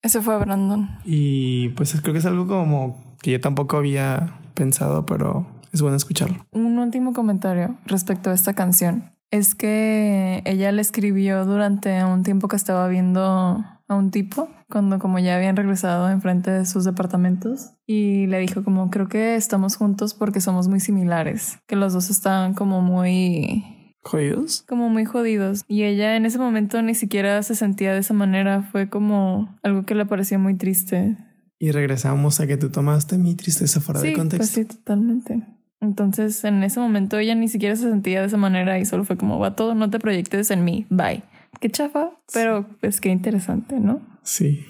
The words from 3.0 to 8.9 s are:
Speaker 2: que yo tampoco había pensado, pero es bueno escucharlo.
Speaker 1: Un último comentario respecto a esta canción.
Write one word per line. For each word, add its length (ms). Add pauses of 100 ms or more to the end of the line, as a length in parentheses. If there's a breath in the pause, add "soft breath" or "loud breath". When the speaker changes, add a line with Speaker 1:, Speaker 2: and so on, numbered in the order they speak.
Speaker 2:
que 120
yo 60
tampoco 380
había 600 (160)
pensado, 500
pero 400 (260)
es 120
bueno 140
escucharlo. 460 (100)
Speaker 1:
Un 260
último 340
comentario 720
respecto 460
a 20
esta 200
canción. 580 (180)